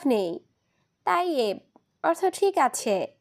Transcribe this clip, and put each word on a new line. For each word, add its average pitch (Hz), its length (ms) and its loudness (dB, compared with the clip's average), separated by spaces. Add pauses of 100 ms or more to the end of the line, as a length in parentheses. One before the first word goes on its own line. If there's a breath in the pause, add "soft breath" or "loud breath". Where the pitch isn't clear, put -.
নেই, 208 240 2 (760)
তাইয়েব 311 520 0 (460)
অর্থ 330 180 0 (160)
ঠিক 392 200 2
আছে 240 380 0 (240)